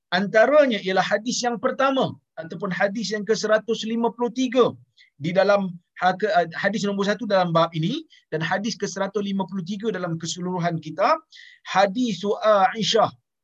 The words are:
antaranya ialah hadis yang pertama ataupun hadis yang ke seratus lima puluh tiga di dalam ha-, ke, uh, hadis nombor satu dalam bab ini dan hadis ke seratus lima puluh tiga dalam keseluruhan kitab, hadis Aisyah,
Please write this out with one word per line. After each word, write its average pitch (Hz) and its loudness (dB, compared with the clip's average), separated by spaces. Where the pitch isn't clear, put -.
antaranya 226 4
ialah 185 2
hadis 214 -2
yang 240 -2
pertama 262 2
ataupun 180 -6
hadis 202 -2
yang 208 -4
ke 220 2
seratus 220 0
lima 233 0
puluh 240 -2
tiga 247 2
di 156 -4
dalam 196 4
ha-, 185 2
ke, 196 -2
uh, 170 2
hadis 202 -2
nombor 196 -2
satu 208 -2
dalam 185 2
bab 165 4
ini 175 0
dan 156 -2
hadis 214 -2
ke 202 -4
seratus 196 -4
lima 196 -4
puluh 196 -8
tiga 214 -4
dalam 175 -4
keseluruhan 175 -4
kitab, 208 0
hadis 202 2
Aisyah, 202 4